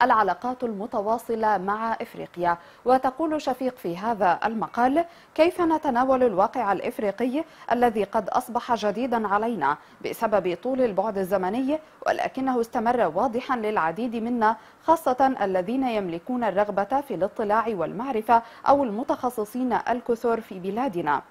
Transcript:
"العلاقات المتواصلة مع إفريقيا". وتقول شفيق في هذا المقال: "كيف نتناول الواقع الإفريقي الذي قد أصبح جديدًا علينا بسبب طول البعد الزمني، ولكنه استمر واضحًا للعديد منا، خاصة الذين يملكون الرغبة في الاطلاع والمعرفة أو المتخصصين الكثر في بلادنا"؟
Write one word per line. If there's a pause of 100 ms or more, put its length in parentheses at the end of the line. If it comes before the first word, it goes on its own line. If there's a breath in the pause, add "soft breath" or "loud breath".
"العلاقات
المتواصلة
مع
إفريقيا". (280 loud breath)
وتقول
شفيق
في
هذا
المقال: (300 loud breath)
"كيف
نتناول
الواقع
الإفريقي (280 loud breath)
الذي
قد
أصبح
جديدًا
علينا (280 loud breath)
بسبب
طول
البعد
الزمني، (280 loud breath)
ولكنه
استمر
واضحًا
للعديد
منا، (280 loud breath)
خاصة
الذين
يملكون
الرغبة
في
الاطلاع
والمعرفة (260 loud breath)
أو
المتخصصين
الكثر
في
بلادنا"؟